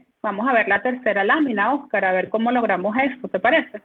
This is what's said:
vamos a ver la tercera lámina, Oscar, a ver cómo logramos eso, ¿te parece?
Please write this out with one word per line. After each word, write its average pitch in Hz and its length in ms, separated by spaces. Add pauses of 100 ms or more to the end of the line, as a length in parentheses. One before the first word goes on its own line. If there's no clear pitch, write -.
(220)
vamos 208 260
a 269 60
ver 208 160
la 202 120
tercera 220 440
lámina, 247 480
Oscar, 202 320
a 185 80
ver 185 160
cómo 226 200
logramos 214 480
eso, 269 300
¿te 190 140
parece? 311 440